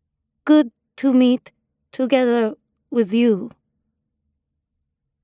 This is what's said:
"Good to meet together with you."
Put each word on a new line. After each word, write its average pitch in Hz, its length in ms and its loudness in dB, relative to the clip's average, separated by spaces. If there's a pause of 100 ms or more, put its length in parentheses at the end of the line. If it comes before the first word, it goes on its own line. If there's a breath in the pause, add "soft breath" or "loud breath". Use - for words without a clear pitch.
(440)
"Good 302 280 2 (240)
to 269 180 -2
meet 254 380 0 (400)
together 240 640 -2 (340)
with 214 220 -2
you." 226 400 0 (1700)